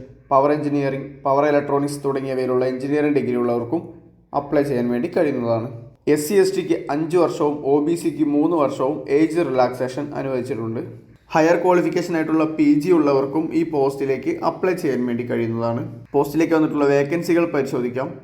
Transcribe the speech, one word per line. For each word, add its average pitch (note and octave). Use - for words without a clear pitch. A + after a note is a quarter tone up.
പവർ C#3
എഞ്ചിനീയറിംഗ്, C#3+
പവർ C#3
ഇലക്ട്രോണിക്സ് C#3+
തുടങ്ങിയവയിലുള്ള C3
എഞ്ചിനീയറിംഗ് C#3+
ഡിഗ്രി B2
ഉള്ളവർക്കും A#2+
അപ്ലൈ D3
ചെയ്യാൻ B2
വേണ്ടി A#2+
കഴിയുന്നതാണ്. A#2
എസ് D3
സി G#3+
എസ് F#3+
ടിക്ക് E3+
അഞ്ച് D#3
വർഷവും D3
ഒ D3
ബി E3+
സിക്ക് D#3
മൂന്ന് D3+
വർഷവും C#3
ഏജ് D#3
റിലാക്സേഷൻ C3
അനുവദിച്ചിട്ടുണ്ട്. B2
ഹയർ E3
ക്വാളിഫിക്കേഷൻ F3
ആയിട്ടുള്ള D#3
പി D#3
ജി D3
ഉള്ളവർക്കും C#3+
ഈ E3
പോസ്റ്റിലേക്ക് C#3
അപ്ലൈ F3+
ചെയ്യാൻ C3
വേണ്ടി A#2+
കഴിയുന്നതാണ്. A#2
പോസ്റ്റിലേക്ക് D3+
വന്നിട്ടുള്ള D3+
വേക്കൻസികൾ E3
പരിശോധിക്കാം. C3